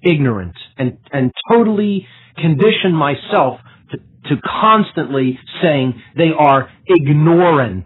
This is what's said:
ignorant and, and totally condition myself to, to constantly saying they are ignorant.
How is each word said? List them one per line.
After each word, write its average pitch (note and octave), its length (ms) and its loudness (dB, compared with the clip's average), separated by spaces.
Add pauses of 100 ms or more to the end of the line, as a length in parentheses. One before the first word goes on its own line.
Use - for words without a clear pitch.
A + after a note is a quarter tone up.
ignorant B2 520 -2 (220)
and, B2+ 200 -6 (140)
and C3 200 -2 (180)
totally G#3 580 0 (300)
condition E3+ 560 0
myself D3 680 -2 (320)
to, C#3 60 -12 (320)
to C3+ 140 -2
constantly C#3 960 -2 (220)
saying C3+ 400 0 (140)
they E3 220 2
are C#3 320 2 (180)
ignorant. D3+ 1000 2